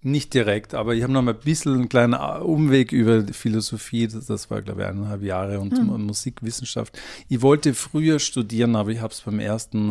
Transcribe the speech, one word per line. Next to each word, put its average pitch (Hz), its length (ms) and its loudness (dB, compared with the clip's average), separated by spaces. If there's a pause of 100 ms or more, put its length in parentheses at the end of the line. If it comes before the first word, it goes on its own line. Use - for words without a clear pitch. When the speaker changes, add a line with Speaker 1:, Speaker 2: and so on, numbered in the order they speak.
Speaker 1:
Nicht 135 320 -2
direkt, 107 400 2
aber 113 220 0
ich 113 80 0
habe 127 80 0
noch 135 100 4
mal 120 120 2
ein 107 80 -6
bisschen 151 320 0
einen 127 160 0
kleinen 120 240 4
Umweg 139 800 2
über 113 280 6
die 101 120 -4
Philosophie, 113 760 -2
das, 110 200 -10
das 104 220 -6
war, 104 120 -4
glaube 95 220 -8
ich, 98 40 -4
eineinhalb 101 340 -6
Jahre 98 380 -4
und 98 180 -2
Speaker 2:
Hm. 233 100 2
Speaker 1:
Mu-, 104 100 -2
Musikwissenschaft. 113 1000 -8 (300)
Ich 120 140 0
wollte 143 320 6
früher 156 460 0
studieren, 117 580 0
aber 104 140 -2
ich 113 100 -6
habe 110 100 -8
es - 100 -14
beim 107 180 -4
ersten, 107 520 -2